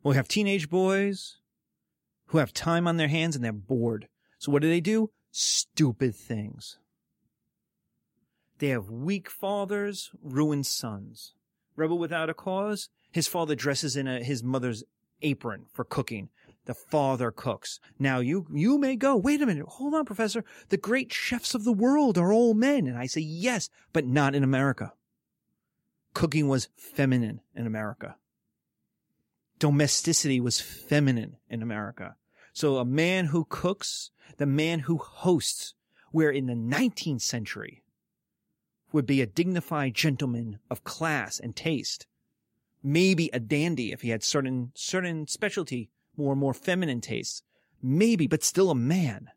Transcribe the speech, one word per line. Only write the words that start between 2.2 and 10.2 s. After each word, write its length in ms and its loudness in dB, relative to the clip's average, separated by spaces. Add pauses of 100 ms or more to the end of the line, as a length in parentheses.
who 100 0
have 160 2
time 340 0
on 100 2
their 100 2
hands 280 0
and 80 -4
they're 80 -2
bored. 560 -2 (300)
So 140 -4
what 100 4
do 80 4
they 100 4
do? 300 2 (220)
Stupid 840 0
things. 640 -10 (1800)
They 100 0
have 200 -2
weak 400 -4
fathers, 840 -6 (120)